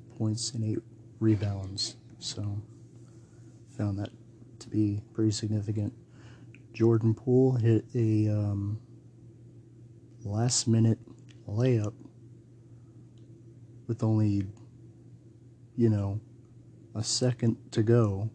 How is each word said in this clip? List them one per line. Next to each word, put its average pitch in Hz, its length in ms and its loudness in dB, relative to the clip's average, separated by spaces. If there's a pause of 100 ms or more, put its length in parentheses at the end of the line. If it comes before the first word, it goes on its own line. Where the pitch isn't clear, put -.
(160)
points 110 360 -4
and 113 120 -6
eight 107 200 -4 (360)
rebounds. 101 760 -2 (240)
So, 104 420 -8 (1120)
found 101 220 -4
that 101 140 -8 (480)
to - 100 -20
be 104 320 -2 (140)
pretty 110 160 0
significant. 104 600 -4 (800)
Jordan 113 420 4
Poole 131 400 2
hit 113 300 2 (100)
a, 107 340 2
um, 104 500 -2 (1400)
last-minute 113 760 2 (480)
layup 110 460 0 (1900)
with 113 160 -4
only, 107 420 2 (1300)
you 117 140 4
know, 101 300 0 (720)
a 104 100 -6
second 120 540 0 (140)
to 120 100 0
go. 107 540 2